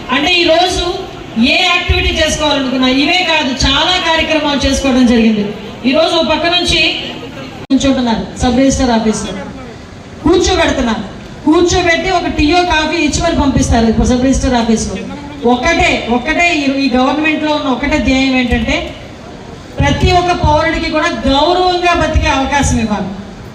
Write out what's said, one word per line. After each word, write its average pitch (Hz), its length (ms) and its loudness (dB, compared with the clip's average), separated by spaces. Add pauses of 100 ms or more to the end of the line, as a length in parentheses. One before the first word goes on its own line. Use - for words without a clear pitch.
(100)
అంటే, 294 220 0
ఈరోజు 349 600 2 (460)
ఏ 320 220 2
యాక్టివిటీ 359 520 0
చేసుకోవాలనుకున్నా 277 760 0
ఇవే 294 420 2
కాదు, 285 240 0 (120)
చాలా 330 440 0
కార్యక్రమాలు 302 560 0
చేసుకోవడం 254 400 2
జరిగింది. 220 480 2 (360)
ఈరోజు 330 260 2
ఒక 320 100 2
పక్క 311 200 0
నుంచి 339 540 0 (680)
కూర్చుంటున్నారు 247 680 0
సబ్ 247 180 2
రిజిస్టర్ 269 320 4
ఆఫీస్లో, 220 420 0 (920)
కూర్చోబెడుతున్నారు. 302 960 0 (260)
కూర్చోబెట్టి 349 680 2
ఒక 339 160 0
టీయో 302 360 2
కాఫీ 311 340 0
ఇచ్చి 302 260 0
మరి 330 140 0
పంపిస్తారు 254 500 2
ఇప్పుడు 220 200 2
సబ్ 247 160 2
రిజిస్టర్ 262 320 2
ఆఫీస్లో. - 640 -2 (320)
ఒకటే, 294 600 0
ఒకటే 311 440 0
ఈ, 277 320 0
ఈ 233 100 0
గవర్నమెంట్లో 302 560 0
ఉన్న 294 160 -2
ఒకటే 277 300 -2
ధ్యేయం 262 380 2
ఏంటంటే, 247 580 -2 (840)
ప్రతి 320 340 2
ఒక్క 359 200 4
పౌరుడికి 320 580 0
కూడా 311 180 0 (180)
గౌరవంగా 349 800 2
బతికే 302 200 2
అవకాశం 269 540 0
ఇవ్వాలి. 202 280 -2 (460)